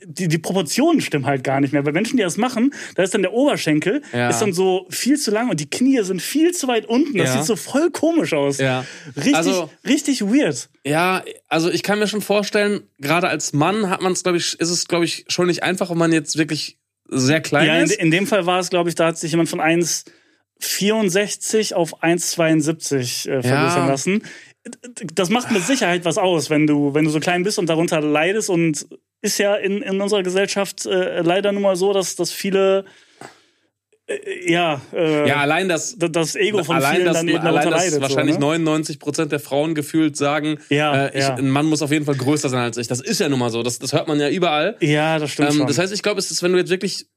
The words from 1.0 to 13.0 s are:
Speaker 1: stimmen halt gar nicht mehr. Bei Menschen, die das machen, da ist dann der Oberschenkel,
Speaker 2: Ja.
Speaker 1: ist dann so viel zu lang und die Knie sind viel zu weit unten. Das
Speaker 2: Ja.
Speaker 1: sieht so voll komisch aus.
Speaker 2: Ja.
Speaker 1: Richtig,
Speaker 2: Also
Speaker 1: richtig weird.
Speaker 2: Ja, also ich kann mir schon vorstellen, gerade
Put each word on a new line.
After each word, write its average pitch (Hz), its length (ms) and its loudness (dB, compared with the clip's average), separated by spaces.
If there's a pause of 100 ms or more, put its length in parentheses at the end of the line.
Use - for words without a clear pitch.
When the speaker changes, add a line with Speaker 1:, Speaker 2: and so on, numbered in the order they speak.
Speaker 1:
stimmen 135 240 -4
halt 139 180 0
gar 135 160 0
nicht 139 140 0
mehr. 143 80 2
Bei 147 100 0
Menschen, 220 240 0
die 226 60 2
das 180 160 -2
machen, 247 340 0 (220)
da 170 80 2
ist 190 100 0
dann 233 80 2
der 185 140 0
Oberschenkel, 202 640 2 (140)
Speaker 2:
Ja. 120 160 2
Speaker 1:
ist - 100 0
dann 208 140 0
so 185 340 0
viel 269 300 0
zu - 120 -4
lang 233 200 0
und 165 100 -2
die 147 80 -8
Knie 262 360 2
sind 185 180 -4
viel 320 320 0
zu 277 140 -6
weit 226 180 0
unten. 254 320 0
Das 160 100 2
Speaker 2:
Ja. 127 80 2
Speaker 1:
sieht 143 80 0
so 233 100 0
voll 302 360 0
komisch 302 420 0
aus. 143 240 0
Speaker 2:
Ja. 131 300 0 (280)
Speaker 1:
Richtig, 180 220 0
Speaker 2:
Also 170 340 0 (160)
Speaker 1:
richtig 277 360 0
weird. 202 480 0 (160)
Speaker 2:
Ja, 170 360 0 (260)
also 165 220 0
ich 175 120 -2
kann 202 160 0
mir 208 80 0
schon 202 160 -4
vorstellen, 208 640 0 (140)
gerade 160 300 0